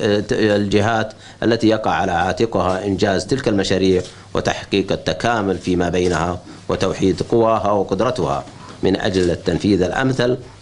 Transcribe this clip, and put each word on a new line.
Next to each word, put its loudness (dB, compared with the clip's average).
الجهات 2
التي 2
يقع 2
على 0
عاتقها 0
إنجاز 0
تلك -2
المشاريع 2
وتحقيق -2
التكامل -2
فيما 0
بينها 0
وتوحيد 0
قواها 2
وقدرتها 0
من 2
أجل 0
التنفيذ 0
الأمثل 0